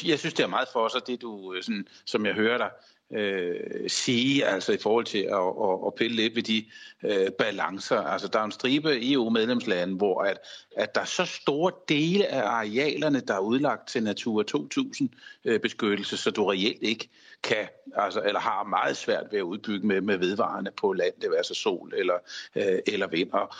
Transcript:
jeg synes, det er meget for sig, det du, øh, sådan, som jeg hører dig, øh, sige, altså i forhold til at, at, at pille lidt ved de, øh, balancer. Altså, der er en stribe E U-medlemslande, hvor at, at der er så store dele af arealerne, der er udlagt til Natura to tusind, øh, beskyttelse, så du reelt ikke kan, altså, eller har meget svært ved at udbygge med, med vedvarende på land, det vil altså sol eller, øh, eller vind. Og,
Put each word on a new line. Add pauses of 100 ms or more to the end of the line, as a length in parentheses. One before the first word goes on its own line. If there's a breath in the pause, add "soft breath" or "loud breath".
jeg
synes,
det
er
meget
for
sig,
det
du,
øh,
sådan, (180 loud breath)
som
jeg
hører
dig, (480 soft breath)
øh,
sige,
altså
i
forhold
til
at, (160)
at,
at
pille
lidt
ved
de, (380 loud breath)
øh,
balancer.
Altså,
der
er
en
stribe
E
U-medlemslande,
hvor
at, (380 loud breath)
at
der
er
så
store (160)
dele
af
arealerne,
der
er
udlagt
til
Natura
to
tusind, (340 loud breath)
øh,
beskyttelse,
så
du
reelt
ikke (340 loud breath)
kan, (280)
altså,
eller
har
meget
svært
ved
at
udbygge
med,
med
vedvarende (100)
på
land,
det
vil
altså
sol
eller, (360 loud breath)
øh,
eller
vind.
Og,